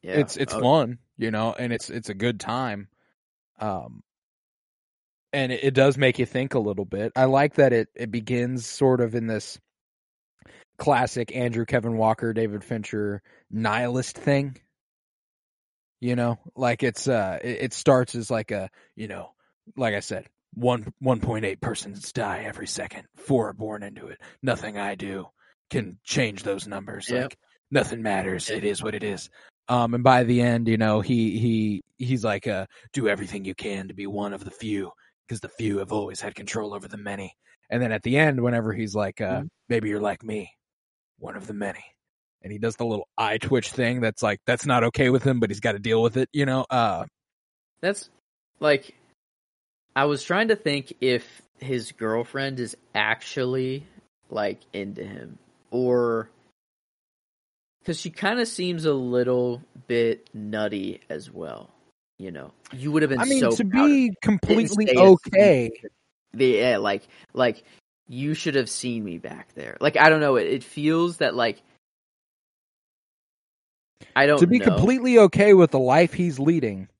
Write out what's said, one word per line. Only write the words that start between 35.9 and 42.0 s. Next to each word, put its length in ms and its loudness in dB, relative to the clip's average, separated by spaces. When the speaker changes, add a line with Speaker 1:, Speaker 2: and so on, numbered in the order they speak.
Speaker 2:
always 280 -6
had 140 -10
control 380 -10
over 140 -14
the 100 -18
many." 380 -12
And 120 -2
then 120 -2
at 100 -6
the 140 0
end, 240 2
whenever 320 -2
he's 200 -6
like, 280 -4
uh, 160 -4
Speaker 1:
Mm-hmm. 100 -8
Speaker 2:
"Maybe 200 -2
you're 120 -4
like 220 -4
me, 280 -10
one 180 -14
of 100 -16
the 60 -12
many." 300 -8